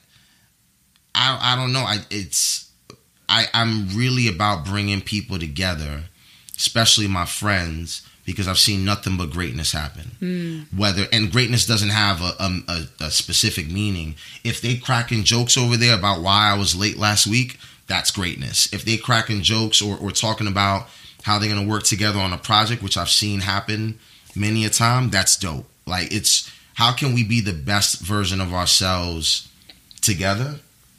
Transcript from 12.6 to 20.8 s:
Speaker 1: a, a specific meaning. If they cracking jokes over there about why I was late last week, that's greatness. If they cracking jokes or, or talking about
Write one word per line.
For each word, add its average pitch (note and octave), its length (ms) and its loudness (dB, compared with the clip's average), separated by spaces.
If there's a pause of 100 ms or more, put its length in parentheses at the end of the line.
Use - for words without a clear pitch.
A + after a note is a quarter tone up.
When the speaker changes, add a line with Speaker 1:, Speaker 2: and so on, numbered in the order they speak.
Speaker 1:
a, E2 360 -8
a D#2 80 -4
specific F2+ 580 0
meaning. F2+ 460 -2 (260)
If A2+ 180 -4
they B2 160 0
cracking B2 460 0
jokes A#2+ 340 4
over A#2+ 200 4
there A#2 200 6
about F#2+ 260 0
why G2+ 280 4
I G2+ 80 4
was F2+ 160 2
late G2 240 -2
last G#2+ 300 2
week, B2 300 0 (280)
that's - 240 0
greatness. D#2+ 640 -2
If G2+ 120 -6
they A2 120 2
cracking A2 460 0
jokes A2 380 2
or, G2+ 160 -2
or G2 140 -6
talking G#2+ 380 -2
about G2 400 0 (340)